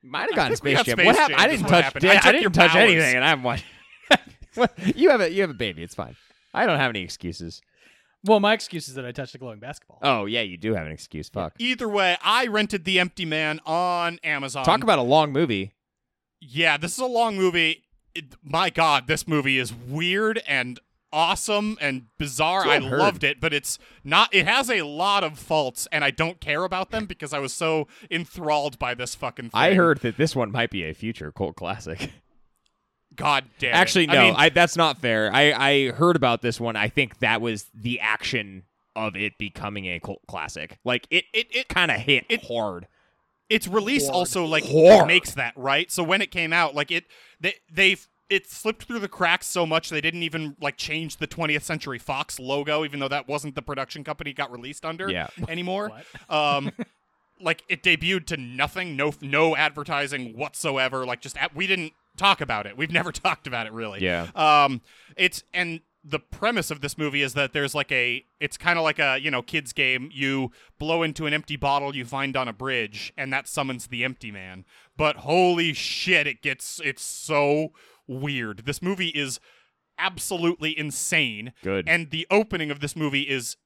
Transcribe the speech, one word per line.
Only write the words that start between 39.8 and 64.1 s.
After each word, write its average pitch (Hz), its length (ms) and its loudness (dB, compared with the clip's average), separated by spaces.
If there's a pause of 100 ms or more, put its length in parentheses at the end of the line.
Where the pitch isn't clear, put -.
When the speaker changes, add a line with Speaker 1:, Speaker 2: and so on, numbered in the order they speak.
Speaker 1:
a 87 140 -8
cult - 260 -14
classic. 80 580 -12
Like, 123 260 -4
it, - 220 0
Speaker 2:
It, 226 220 -2
it, 254 140 -4
Speaker 1:
kinda 170 260 0
hit 123 340 0
Speaker 2:
it, - 160 -2
Speaker 1:
hard. 104 440 -4 (600)
Speaker 2:
its 220 200 0
release 220 380 -2
Speaker 1:
Hard. - 80 -4
Speaker 2:
also, 180 300 -2
like, 156 200 0
Speaker 1:
Hard. 160 420 10
Speaker 2:
makes 175 280 4
that, 123 220 -4
right? 135 360 0
So 180 100 -2
when 190 200 2
it 185 100 -6
came 165 200 -4
out, 165 220 2
like, 143 160 -2
it, 170 140 -2 (360)
they, 180 140 -2 (180)
they, 185 240 4 (320)
it 190 220 -2
slipped - 340 -6
through 233 160 -8
the 202 80 -6
cracks 175 380 0
so 175 180 -2
much 160 260 -2
they 156 100 -2
didn't 165 240 -4
even, 156 360 -8
like, 147 160 -4
change 156 420 -8
the 151 100 -6
twentieth 151 340 -2
Century 143 380 -8
Fox 139 400 -8
logo, 147 440 -2
even 143 140 -8
though 135 100 -4
that 135 200 -4
wasn't 143 260 -6
the 143 80 -8
production 135 400 -10
company 147 280 -10
it 131 60 -14
got 139 140 -6
released 123 340 -14
under 165 240 -8
Speaker 1:
Yeah. 87 200 -4 (200)
Speaker 2:
anymore. 185 440 -6 (360)
Speaker 3:
What? 156 80 -2
Speaker 2:
Um, 143 360 0 (340)
Speaker 3:
<laughs> - 340 -20
Speaker 2:
like, 165 280 -2
it 175 160 -4
debuted 175 420 2
to 170 100 -6
nothing, 139 600 -6
no, 147 240 0
no 151 340 2
advertising 143 840 -4
whatsoever. 131 680 -2
Like, 123 140 -6
just, 135 160 -14
at, 143 180 -4
we 180 120 -4
didn't 180 260 -2 (240)
talk 196 240 2
about 113 240 -4
it. 101 120 -14
We've 151 160 -4
never 175 200 -2
<laughs> - 140 -12
talked 160 220 -4
about 117 180 -6
it, 110 60 -14
really. 107 280 -10
Speaker 1:
Yeah. 87 360 -2